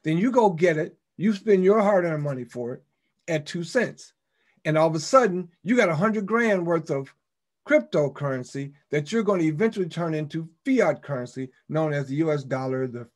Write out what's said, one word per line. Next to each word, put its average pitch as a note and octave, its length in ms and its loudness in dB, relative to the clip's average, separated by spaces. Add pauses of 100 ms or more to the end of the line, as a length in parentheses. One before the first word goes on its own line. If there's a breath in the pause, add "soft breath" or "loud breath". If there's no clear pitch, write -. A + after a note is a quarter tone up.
Then D#3+ 160 0
you B3 120 2
go A3 200 4
get E3 260 2
it. F3 220 -6 (180)
You G#3 160 0
spend G3 300 2
your G#3 180 6
hard-earned F3 400 2
money C#3 220 -4
for A#2+ 320 -8
it D3 80 -20 (440)
at D3+ 200 -4
two E3+ 160 -6
cents. F3+ 500 -4 (520)
And D#3 120 2
all D#3+ 100 4
of D#3+ 60 0
a D#3+ 60 -2
sudden, F#3 500 2 (140)
you G#3 120 0
got G#3+ 140 4
a D#3+ 60 0
hundred G#3 320 0
grand G#3 400 2
worth E3 240 0
of C#3 200 -4 (560)
cryptocurrency C#3 1040 -2 (180 soft breath)
that D3 200 -4
you're A3+ 120 0
gonna F#3+ 200 0
eventually F3 460 0
turn E3 240 -4
into D#3 340 -6 (160)
fiat A3 380 2
currency B2+ 480 -8 (200)
known D#3 220 -2
as C#3+ 160 -4
the C3+ 100 -6
U D#3+ 140 0
S D3 120 -2
dollar, C3 440 -4
the, A#2+ 280 -10